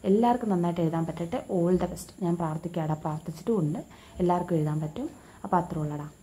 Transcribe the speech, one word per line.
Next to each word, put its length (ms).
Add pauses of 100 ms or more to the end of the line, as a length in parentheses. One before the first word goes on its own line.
(120)
എല്ലാവർക്കും 420
നന്നായിട്ട് 320
എഴുതാൻ 240
പറ്റട്ടെ. 300 (180)
All 240
the 120
best. 160 (160)
ഞാൻ 160
പ്രാർത്ഥിക്കാടാ, 640
പ്രാർത്ഥിച്ചിട്ടുമുണ്ട്. 760 (420)
എല്ലാവർക്കും 380
എഴുതാൻ 260
പറ്റും. 240 (340)
അപ്പോൾ 180
അത്രേ 220
ഉള്ളൂടാ. 240 (160)